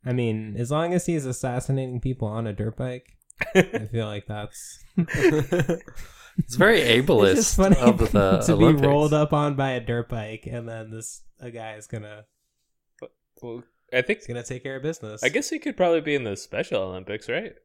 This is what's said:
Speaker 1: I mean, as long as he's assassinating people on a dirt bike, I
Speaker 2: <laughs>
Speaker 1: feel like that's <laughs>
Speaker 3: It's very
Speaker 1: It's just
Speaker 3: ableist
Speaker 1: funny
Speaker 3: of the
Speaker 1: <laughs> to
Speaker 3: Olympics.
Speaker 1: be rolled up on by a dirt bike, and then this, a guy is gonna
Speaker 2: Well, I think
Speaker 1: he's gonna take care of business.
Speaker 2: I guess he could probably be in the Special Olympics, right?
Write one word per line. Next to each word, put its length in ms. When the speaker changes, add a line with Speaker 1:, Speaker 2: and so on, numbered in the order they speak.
Speaker 1:
I 80
mean, 440
as 140
long 220
as 120
he's 200
assassinating 760
people 260
on 200
a 60
dirt 240
bike, 400
I 60
Speaker 2:
<laughs> 300
Speaker 1:
feel 140
like 220
that's 640
<laughs> 80
Speaker 3:
It's 180
very 260
Speaker 1:
It's 260
just 0
Speaker 3:
ableist 480
Speaker 1:
funny 220
Speaker 3:
of 200
the 420
Speaker 1:
<laughs> 60
to 80
Speaker 3:
Olympics. 280
Speaker 1:
be 60
rolled 260
up 200
on 220
by 160
a 80
dirt 300
bike, 400
and 180
then 240
this, 320
a 120
guy 240
is 120
gonna 380
Speaker 2:
Well, 220
I 80
think 180
Speaker 1:
he's 80
gonna 160
take 200
care 120
of 80
business. 400
Speaker 2:
I 60
guess 200
he 100
could 180
probably 240
be 140
in 100
the 100
Special 460
Olympics, 480
right? 240